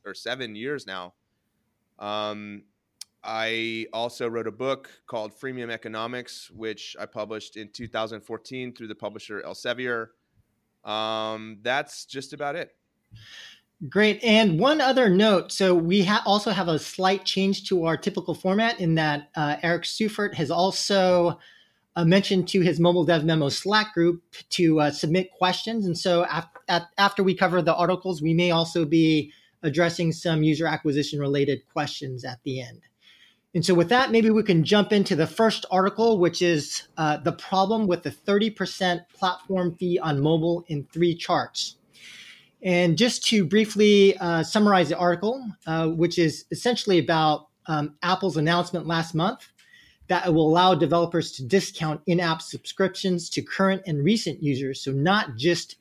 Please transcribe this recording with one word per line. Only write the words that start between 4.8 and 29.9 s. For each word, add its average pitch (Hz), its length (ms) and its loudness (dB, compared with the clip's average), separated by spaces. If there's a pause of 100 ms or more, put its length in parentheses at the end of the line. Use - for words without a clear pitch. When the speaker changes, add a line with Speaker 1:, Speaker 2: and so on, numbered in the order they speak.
Speaker 1:
called 107 240 -8
Freemium 127 360 -12
Economics, 117 800 -10
which 107 520 -12
I 107 60 -10
published 107 500 -12
in 107 140 -16
two 120 180 -14
thousand 110 320 -8
fourteen 123 520 -12
through 117 140 -16
the 104 80 -12
publisher 104 500 -12
Elsevier. 120 640 -6 (800)
Um, 110 720 -6
that's 135 420 -4
just 135 280 -14
about 147 220 -8
it. 165 220 -12 (1120)
Speaker 2:
Great. 208 340 0
And 214 380 4
one 294 200 2
other 254 300 4
note. 196 400 4
So 185 240 2
we 175 300 2
ha-, 208 200 0
also 208 280 0
have 175 160 -2
a 156 100 2
slight 190 460 -2
change 190 440 -2
to 175 180 0
our 160 100 0
typical 180 360 -6
format 214 460 -2
in 165 160 2
that, 151 400 0
uh, 147 260 -2
Eric 170 240 -2
Seufert 208 500 -4
has 156 180 -2
also, 180 880 2 (560)
uh, 170 80 0
mentioned 185 440 4
to 196 120 2
his 165 180 2
Mobile 175 260 4
Dev 160 200 2
Memo 160 240 2
Slack 208 440 -2
group 170 300 0 (280)
to, 160 320 2
uh, 147 100 2
submit 175 400 -2
questions. 202 520 -2
And 170 140 -2
so 175 320 0
af-, 165 160 -6 (220)
at, 170 180 0 (100)
after 196 280 2
we 185 100 2
cover 180 260 2
the 160 140 2
articles, 180 480 -2
we 165 120 0
may 175 180 2
also 165 320 0
be 160 480 2 (320)
addressing 165 480 0